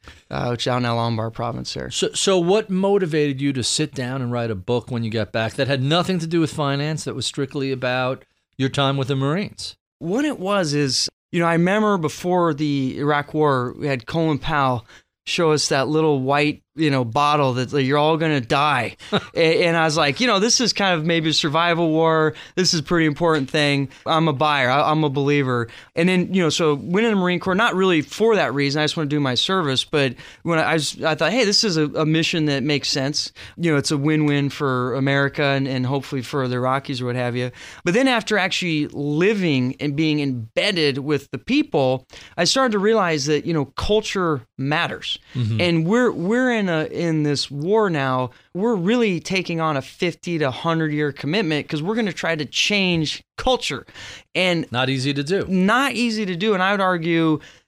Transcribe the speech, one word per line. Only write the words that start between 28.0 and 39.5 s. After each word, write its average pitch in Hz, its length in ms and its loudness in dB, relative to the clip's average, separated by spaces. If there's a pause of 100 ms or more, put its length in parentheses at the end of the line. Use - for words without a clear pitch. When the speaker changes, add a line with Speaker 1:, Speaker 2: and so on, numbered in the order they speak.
Speaker 1:
for 220 340 2
that 139 200 2
reason. 143 260 0
I 151 40 2
just 147 120 -2
wanna 156 100 -2
do 147 120 0
my 131 160 0
service. 151 500 0
But 139 300 0 (260)
when 165 180 0
I, 156 40 2
I 151 100 0
was, - 300 -2
I 156 120 2
thought, 160 160 0
"Hey, 240 140 2
this 202 180 2
is 180 140 0
a, 156 60 4 (100)
a 151 140 0
mission 160 380 2
that 139 180 0
makes 143 260 0
sense." 143 420 -4 (240)
You 165 160 0
know, 143 60 4
it's 135 140 0
a 151 60 0
win-win 143 520 2
for 127 460 -2
America 139 480 0
and, 139 240 0
and 127 180 -2
hopefully 135 380 -4
for 131 240 -2
the 123 80 -2
Iraqis 131 460 -2
or 127 40 -4
what 120 100 -4
have 123 200 -2
you. 123 160 -4 (340)
But 175 80 2
then 262 140 4
after 220 300 0
actually 170 500 0
living 147 920 0